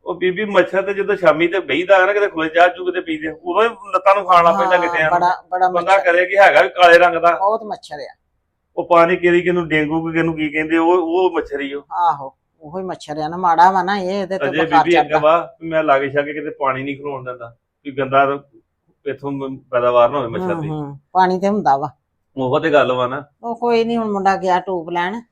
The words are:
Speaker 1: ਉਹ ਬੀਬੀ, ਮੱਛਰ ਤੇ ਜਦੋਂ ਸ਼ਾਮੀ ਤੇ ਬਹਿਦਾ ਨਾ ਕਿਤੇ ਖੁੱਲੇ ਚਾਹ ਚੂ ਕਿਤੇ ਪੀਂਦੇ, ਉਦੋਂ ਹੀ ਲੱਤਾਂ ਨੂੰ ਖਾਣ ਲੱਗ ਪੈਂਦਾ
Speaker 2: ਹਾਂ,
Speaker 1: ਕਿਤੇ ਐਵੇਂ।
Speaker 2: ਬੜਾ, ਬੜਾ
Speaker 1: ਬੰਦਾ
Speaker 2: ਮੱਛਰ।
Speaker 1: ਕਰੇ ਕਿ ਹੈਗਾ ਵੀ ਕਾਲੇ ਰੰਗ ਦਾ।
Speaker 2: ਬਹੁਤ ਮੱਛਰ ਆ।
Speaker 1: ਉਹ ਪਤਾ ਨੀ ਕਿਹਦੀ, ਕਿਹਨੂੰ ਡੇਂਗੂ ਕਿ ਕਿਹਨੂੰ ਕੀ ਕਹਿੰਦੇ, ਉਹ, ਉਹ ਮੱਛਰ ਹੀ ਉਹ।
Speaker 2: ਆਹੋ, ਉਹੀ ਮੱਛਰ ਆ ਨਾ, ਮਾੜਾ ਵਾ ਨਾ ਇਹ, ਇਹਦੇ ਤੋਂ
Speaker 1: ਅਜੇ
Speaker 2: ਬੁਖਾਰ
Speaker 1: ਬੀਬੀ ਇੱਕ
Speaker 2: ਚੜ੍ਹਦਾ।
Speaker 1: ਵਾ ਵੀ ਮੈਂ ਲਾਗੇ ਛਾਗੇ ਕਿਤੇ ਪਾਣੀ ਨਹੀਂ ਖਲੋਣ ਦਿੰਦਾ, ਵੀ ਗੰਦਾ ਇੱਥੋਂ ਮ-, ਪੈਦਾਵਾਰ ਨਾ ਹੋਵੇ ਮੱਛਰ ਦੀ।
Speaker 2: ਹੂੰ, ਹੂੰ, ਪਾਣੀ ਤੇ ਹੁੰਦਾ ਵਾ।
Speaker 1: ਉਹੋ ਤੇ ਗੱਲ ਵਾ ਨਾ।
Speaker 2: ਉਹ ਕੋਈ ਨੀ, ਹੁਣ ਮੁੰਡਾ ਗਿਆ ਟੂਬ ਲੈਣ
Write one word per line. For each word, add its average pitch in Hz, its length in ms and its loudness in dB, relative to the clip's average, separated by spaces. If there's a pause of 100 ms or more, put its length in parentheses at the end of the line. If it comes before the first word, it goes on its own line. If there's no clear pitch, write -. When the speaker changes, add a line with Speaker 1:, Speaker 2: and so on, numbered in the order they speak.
Speaker 1:
ਉਹ 180 100 -8
ਬੀਬੀ, 180 300 -4
ਮੱਛਰ 190 380 0
ਤੇ 196 120 -6
ਜਦੋਂ 196 220 0
ਸ਼ਾਮੀ 165 320 2
ਤੇ 185 120 -2
ਬਹਿਦਾ 180 460 2
ਨਾ 202 60 -2
ਕਿਤੇ 202 140 0
ਖੁੱਲੇ 160 220 -4
ਚਾਹ 170 200 4
ਚੂ 180 160 -6
ਕਿਤੇ 175 160 -4
ਪੀਂਦੇ, 160 280 -8
ਉਦੋਂ 175 340 -4
ਹੀ 233 60 2
ਲੱਤਾਂ 196 460 0
ਨੂੰ 202 100 -2
ਖਾਣ 175 200 4
ਲੱਗ 170 100 4
ਪੈਂਦਾ 185 220 2
Speaker 2:
ਹਾਂ, 175 60 2
Speaker 1:
ਕਿਤੇ 170 160 -2
ਐਵੇਂ। 156 120 0
Speaker 2:
ਬੜਾ, 175 400 0
ਬੜਾ 185 180 0
Speaker 1:
ਬੰਦਾ 180 240 0
Speaker 2:
ਮੱਛਰ। 196 120 4
Speaker 1:
ਕਰੇ 180 220 2
ਕਿ 196 120 -2
ਹੈਗਾ 170 240 6
ਵੀ 185 60 2
ਕਾਲੇ 170 300 6
ਰੰਗ 175 160 4
ਦਾ। 165 220 2
Speaker 2:
ਬਹੁਤ 214 260 -2
ਮੱਛਰ 165 380 -14
ਆ। 117 140 -16 (600)
Speaker 1:
ਉਹ 170 80 -6
ਪਤਾ 170 220 6
ਨੀ 180 100 0
ਕਿਹਦੀ, 175 240 2
ਕਿਹਨੂੰ 175 280 -2
ਡੇਂਗੂ 156 380 -2
ਕਿ 165 60 -6
ਕਿਹਨੂੰ 165 240 -2
ਕੀ 156 120 -4
ਕਹਿੰਦੇ, 156 300 -2
ਉਹ, 165 140 2
ਉਹ 180 380 0
ਮੱਛਰ 147 300 -6
ਹੀ 139 140 -8
ਉਹ। 143 80 -12 (100)
Speaker 2:
ਆਹੋ, 151 440 -4 (240)
ਉਹੀ 165 240 -12
ਮੱਛਰ 151 340 -10
ਆ 151 100 -6
ਨਾ, 175 80 -10
ਮਾੜਾ 175 340 4
ਵਾ 190 120 0
ਨਾ 202 160 -2
ਇਹ, 190 240 -4
ਇਹਦੇ 185 160 -6
ਤੋਂ 160 100 -4
Speaker 1:
ਅਜੇ 165 160 -2
Speaker 2:
ਬੁਖਾਰ 160 200 2
Speaker 1:
ਬੀਬੀ 170 120 2
ਇੱਕ 147 120 2
Speaker 2:
ਚੜ੍ਹਦਾ। 156 100 0
Speaker 1:
ਵਾ 160 420 2
ਵੀ 165 80 -12
ਮੈਂ 160 160 0
ਲਾਗੇ 139 260 0
ਛਾਗੇ 143 220 -4
ਕਿਤੇ 151 180 -10
ਪਾਣੀ 131 320 -4
ਨਹੀਂ 139 160 -8
ਖਲੋਣ 139 260 -12
ਦਿੰਦਾ, 123 320 -14 (280)
ਵੀ 143 60 -10
ਗੰਦਾ 139 500 0 (680)
ਇੱਥੋਂ 139 260 -8
ਮ-, 135 260 -10 (120)
ਪੈਦਾਵਾਰ 120 400 2
ਨਾ 143 80 -4
ਹੋਵੇ 123 100 -4
ਮੱਛਰ 175 260 -6
ਦੀ। 156 140 -8
Speaker 2:
ਹੂੰ, 151 180 -8
ਹੂੰ, 139 120 -16 (140)
ਪਾਣੀ 185 280 0
ਤੇ 196 80 -2
ਹੁੰਦਾ 160 280 0
ਵਾ। 139 140 -8 (460)
Speaker 1:
ਉਹੋ 131 220 -2
ਤੇ 151 140 0
ਗੱਲ 127 200 4
ਵਾ 127 140 -2
ਨਾ। 139 180 -8 (180)
Speaker 2:
ਉਹ 233 140 -8
ਕੋਈ 233 280 0
ਨੀ, 233 120 -4
ਹੁਣ 220 140 -4
ਮੁੰਡਾ 196 260 0
ਗਿਆ 185 240 0
ਟੂਬ 175 300 -6
ਲੈਣ 180 300 -4 (120)